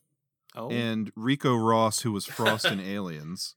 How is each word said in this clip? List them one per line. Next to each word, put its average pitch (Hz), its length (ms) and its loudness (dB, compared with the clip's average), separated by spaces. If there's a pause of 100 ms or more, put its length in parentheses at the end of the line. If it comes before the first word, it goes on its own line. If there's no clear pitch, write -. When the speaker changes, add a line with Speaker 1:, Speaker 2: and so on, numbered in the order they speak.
(580)
Speaker 1:
Oh. 117 140 -8
Speaker 2:
and 113 440 -2
Rico 127 400 2
Ross, 113 460 4
who 117 100 -2
was 101 140 -2
Frost 110 400 0
in 101 140 0
Speaker 3:
<laughs> 95 180 -6
Speaker 2:
Aliens. 85 600 -8